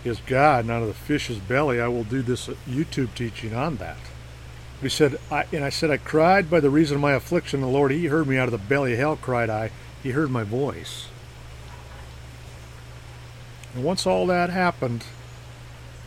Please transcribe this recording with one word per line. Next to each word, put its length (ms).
his 160
God, 460
and 60
out 120
of 40
the 60
fish's 460
belly. 420
I 60
will 160
do 180
this 260
YouTube 460
teaching 400
on 220
that. 200
He 80
said, 280
I, 200
and 120
I 60
said, 200
"I 80
cried 500
by 120
the 100
reason 280
of 40
my 120
affliction. 480
The 60
Lord, 240
he 140
heard 220
me 100
out 100
of 40
the 80
belly 340
of 60
hell, 160
cried 340
I." 220
He 80
heard 180
my 140
voice. 640
And 100
once 220
all 220
that 240
happened, 540